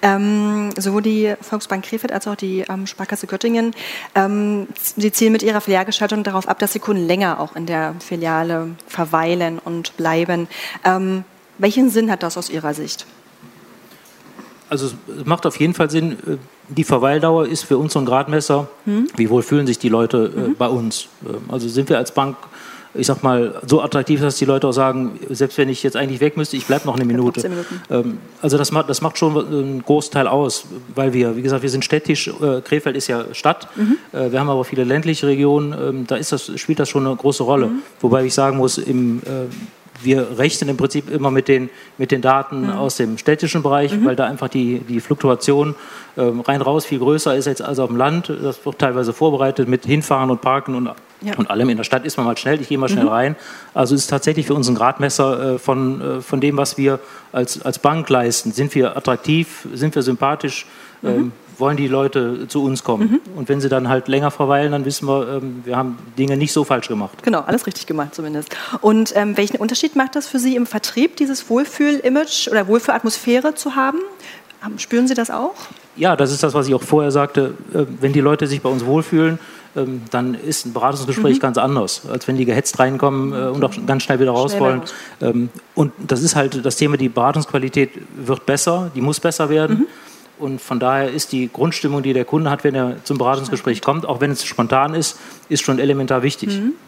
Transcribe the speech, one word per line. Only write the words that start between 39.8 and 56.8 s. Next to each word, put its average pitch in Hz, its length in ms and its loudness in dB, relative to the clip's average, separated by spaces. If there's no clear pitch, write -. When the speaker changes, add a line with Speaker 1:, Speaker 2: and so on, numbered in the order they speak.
Speaker 2:
wir 123 340 2
rechnen 143 320 2
im 135 80 0
Prinzip 143 320 -2
immer 139 220 0
mit 135 160 2
den, 131 220 2
mit 135 140 0
den 131 100 0
Daten 135 420 2
Speaker 1:
Mhm. 131 80 -2
Speaker 2:
aus 135 260 -2
dem 113 200 0
städtischen 156 460 0
Bereich, 143 300 2
Speaker 1:
Mhm. 208 120 2
Speaker 2:
weil 127 120 4
da 135 80 2
einfach 131 240 -4
die, 123 300 0
die 120 200 -4
Fluktuation, 143 760 2
ähm, 120 240 2
rein 139 200 0
raus 143 240 0
viel 143 140 -2
größer 147 340 2
ist 131 120 0
jetzt 135 160 -2
als 135 180 -4
auf 131 80 2
dem 120 100 -2
Land. 151 320 0
Das 139 220 -4
wird 139 120 -6
teilweise 123 360 0
vorbereitet 135 560 2
mit 127 160 0
Hinfahren 135 460 2
und 120 100 0
Parken 135 340 0
und, 123 140 -2
Speaker 1:
Ja. 202 160 -6
Speaker 2:
und 110 120 -2
allem. 117 200 2
In 113 80 0
der 113 80 -4
Stadt 131 200 0
ist 151 120 -6
man 123 80 0
mal 117 120 0
schnell, 147 220 0
ich 135 80 -8
gehe 143 100 -2
mal 131 120 0
schnell 131 160 2
Speaker 1:
Mhm. - 40 2
Speaker 2:
rein. 127 260 0
Also 135 220 2
es 139 60 2
ist - 80 -4
tatsächlich 147 360 0
für 139 80 0
uns 139 140 0
ein 123 80 2
Gradmesser, 131 800 0
äh, - 40 -4
von, 131 420 -2
äh, 131 200 -4
von 135 200 -2
dem, 143 160 2
was 143 200 0
wir 139 220 2